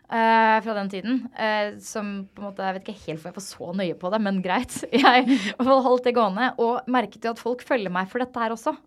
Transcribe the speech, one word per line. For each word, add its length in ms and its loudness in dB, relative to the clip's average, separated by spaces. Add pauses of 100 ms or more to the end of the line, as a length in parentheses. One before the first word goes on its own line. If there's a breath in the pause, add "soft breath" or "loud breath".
(100)
eh, 500 4
fra 140 -6
den 160 -4
tiden. 320 -4 (160)
Eh, 400 -2
som 560 -8
på 80 -14
en 80 -10
måte, 80 -12 (100)
jeg 60 -4
vet 100 -10
ikke 220 -14
helt 160 -8
hvorfor 80 -12
jeg 80 -14
var 100 -12
så 320 -12
nøye 180 -2
på 140 -6
det, 80 0
men 220 0
greit. 340 -2 (120)
<laughs> 40 -2
Jeg 460 6 (180)
beholdt 480 4
det 100 0
gående, 440 2
og 280 0
merket 380 -2
jo 60 -2
at 100 -8
folk 240 -4
følger 260 -2
meg 200 -2
for 100 -6
dette 180 -6
her 140 -2
også. 240 -4 (100)